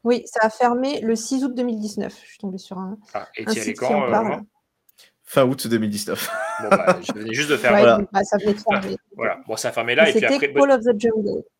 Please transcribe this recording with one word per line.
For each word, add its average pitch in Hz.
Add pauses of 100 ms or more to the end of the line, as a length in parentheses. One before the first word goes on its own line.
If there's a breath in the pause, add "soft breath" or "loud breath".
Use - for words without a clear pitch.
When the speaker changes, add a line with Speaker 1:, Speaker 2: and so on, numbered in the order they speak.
Speaker 1:
Oui, 240
ça 220
a 220
fermé 247
le 226
six 254
août 247
deux 247
mille 240
dix-neuf. 208
Je -
suis -
tombée 190
sur 185
un, 190 (160)
Speaker 2:
Ah, - (100)
et 110
Speaker 1:
un -
Speaker 2:
t'y 110
allais -
Speaker 1:
site 107
qui 123
Speaker 2:
quand, 143
Speaker 1:
en 139
Speaker 2:
euh, 120
Speaker 1:
parle. 214
Speaker 2:
Romain ? 180 (800 soft breath)
Speaker 3:
Fin -
août 127
deux 113
mille 107
dix-neuf. 101
<laughs> - (220)
Speaker 2:
Bon, -
bah, 180
je -
venais 107
juste 147
de 143
faire 117
Speaker 1:
Ouais, 202
Speaker 3:
Voilà. 117
Speaker 1:
donc, 202
bah, 196
ça 202
venait 202
de 208
fermer. 196 (180)
Speaker 2:
Voilà. 104
Bon, 110
ça -
a 117
fermé 117
là, 147
Speaker 1:
Mais 160
Speaker 2:
et -
puis 220
Speaker 1:
c'était -
Speaker 2:
après, -
Speaker 1:
Call 277
of 262
the 233
Jungle. 214 (160)